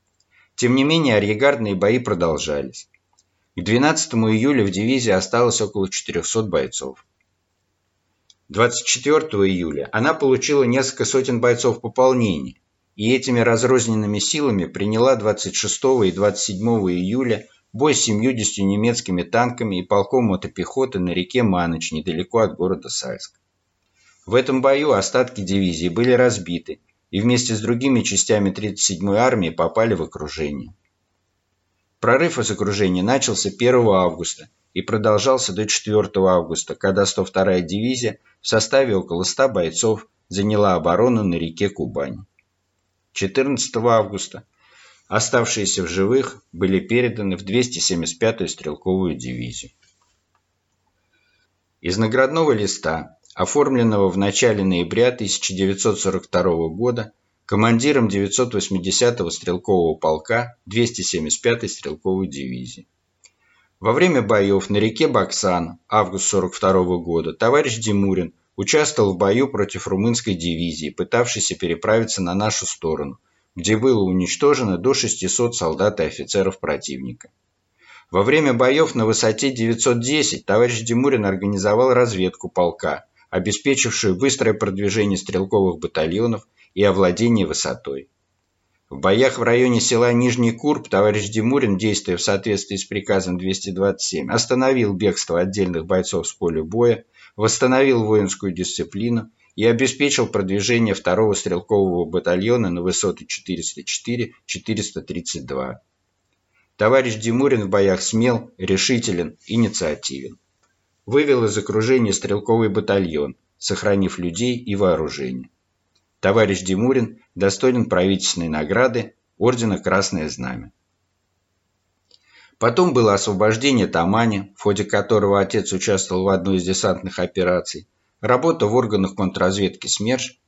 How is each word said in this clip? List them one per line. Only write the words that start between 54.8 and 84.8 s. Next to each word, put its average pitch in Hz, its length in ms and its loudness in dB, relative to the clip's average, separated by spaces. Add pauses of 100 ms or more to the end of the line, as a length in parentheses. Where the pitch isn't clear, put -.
тысяча 101 440 -6
девятьсот 98 440 -2
сорок 92 260 -4
второго 85 440 0
года 110 440 -4 (320)
командиром 117 640 2
девятьсот 101 440 -2
восьмидесятого 95 760 -2
стрелкового 87 680 0
полка 113 680 -2
двести 117 360 -2
семьдесят - 400 -4
пятой 117 280 0
стрелковой 92 580 -4
дивизии. 64 600 -12 (920)
Во 104 140 0
время 156 280 4
боёв 98 480 2
на 104 80 2
реке 110 300 2
Баксан, 92 800 -2
август 98 380 0
сорок 92 280 0
второго 92 480 2
года, 82 320 -2
товарищ 127 440 2
Демурин 98 560 0 (240)
участвовал 107 560 2
в 90 40 -6
бою 104 300 2
против 98 400 -6
румынской 107 460 -2
дивизии, 82 560 -4
пытавшейся 104 640 -2
переправиться 104 680 -2
на 87 100 -2
нашу 104 320 -2
сторону, 73 540 -6 (360)
где 98 220 0
было 117 240 2
уничтожено 95 760 0
до 131 160 0
шестисот 120 600 -2
солдат 90 440 -2
и 82 40 0
офицеров 87 560 -2
противника. 65 680 -8 (800)
Во 92 140 2
время 143 300 4
боёв 127 420 2
на 113 100 0
высоте 110 460 0
девятьсот 117 480 0
десять 139 460 -2
товарищ 113 360 2
Демурин 117 440 0
организовал 101 680 2
разведку 95 560 0
полка, 87 560 -2 (240)
обеспечившую 104 840 0
быстрое 110 380 0
продвижение 101 640 -2